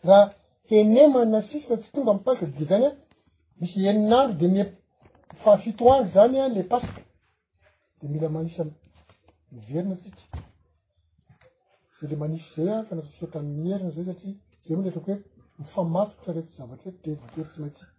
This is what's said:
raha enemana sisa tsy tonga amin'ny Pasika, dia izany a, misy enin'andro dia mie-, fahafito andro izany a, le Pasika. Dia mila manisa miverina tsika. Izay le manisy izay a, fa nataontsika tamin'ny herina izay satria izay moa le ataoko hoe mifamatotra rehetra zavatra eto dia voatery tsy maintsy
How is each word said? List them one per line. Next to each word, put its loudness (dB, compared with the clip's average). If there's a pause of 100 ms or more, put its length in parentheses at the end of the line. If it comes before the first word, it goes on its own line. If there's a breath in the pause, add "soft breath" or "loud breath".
raha 6 (360)
enemana 6
sisa -6
tsy -14
tonga -2
amin'ny -2
Pasika, -2
dia -8
izany 2
a, -2 (680)
misy -4
enin'andro 2
dia 2
mie-, 0 (680)
fahafito 2
andro 2
izany 6
a, -2
le -4
Pasika. -6 (1000)
Dia -14
mila -6
manisa -8 (920)
miverina -8
tsika. -20 (1700)
Izay -16
le -6
manisy -8
izay -4
a, -4
fa -12
nataontsika -12
tamin'ny -8
herina -6
izay -10
satria -12 (260)
izay -8
moa -4
le -4
ataoko -10
hoe -8 (360)
mifamatotra -6
rehetra -12
zavatra -18
eto -20
dia -8
voatery -14
tsy -20
maintsy -14 (140)